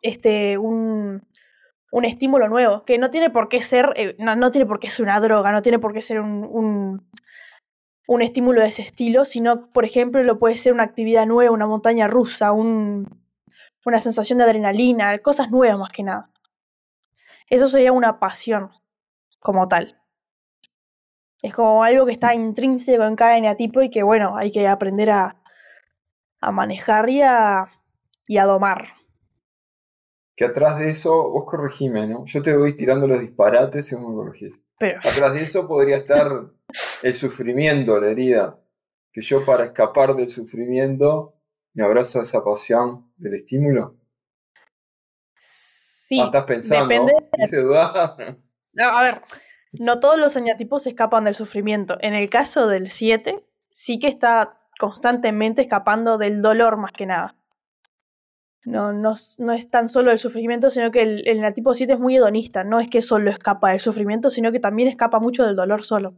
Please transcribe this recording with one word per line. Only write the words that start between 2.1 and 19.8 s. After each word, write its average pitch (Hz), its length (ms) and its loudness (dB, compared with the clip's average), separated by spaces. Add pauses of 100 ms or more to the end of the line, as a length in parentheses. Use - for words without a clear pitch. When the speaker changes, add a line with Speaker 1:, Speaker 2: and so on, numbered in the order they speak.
Speaker 1:
nuevo, 220 360 0
que 240 140 0
no 254 120 0
tiene 320 200 0
por 226 180 0
qué 247 140 -2
ser, 254 340 2
eh, 202 220 -6
no, 220 180 -2
no 247 140 2
tiene 269 160 2
por 208 140 -4
qué 214 100 -10
ser 226 140 -4
una 202 160 2
droga, 208 320 2
no 208 100 0
tiene 233 160 2
por 220 160 -4
qué 226 80 -8
ser 220 180 -6
un, 208 240 -8
un, 202 640 -4 (1000)
un 240 140 2
estímulo 240 400 2
de 214 60 4
ese 214 140 -8
estilo, 240 420 0
sino, 240 460 -2
por 240 140 2
ejemplo, 247 400 0
lo 226 160 2
puede 233 160 2
ser 247 160 2
una 233 100 2
actividad 226 440 0
nueva, 240 260 4
una 214 160 0
montaña 214 400 0
rusa, 226 420 2
un, 214 760 -2 (640)
una 233 140 2
sensación 247 380 -2
de 247 60 6
adrenalina, 214 760 2
cosas 277 320 0
nuevas 240 260 4
más 196 140 -10
que 208 100 -12
nada. 196 280 -8 (1200)
Eso 262 200 4
sería 254 240 4
una 233 260 2
pasión 196 520 -4 (680)
como 185 300 0
tal. 175 300 -2 (1400)